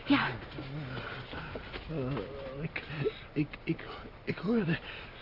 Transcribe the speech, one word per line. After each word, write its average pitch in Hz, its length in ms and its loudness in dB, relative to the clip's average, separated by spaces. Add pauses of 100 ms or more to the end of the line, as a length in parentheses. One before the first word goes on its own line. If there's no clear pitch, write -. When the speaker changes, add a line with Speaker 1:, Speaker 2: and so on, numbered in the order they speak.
Speaker 1:
Ja. 269 220 8 (1600)
Speaker 2:
Eh, 160 60 -2 (640)
ik, - 220 -2 (500)
ik, 147 160 4 (160)
ik, - 200 0 (400)
ik - 140 0
hoorde... 185 400 6 (440)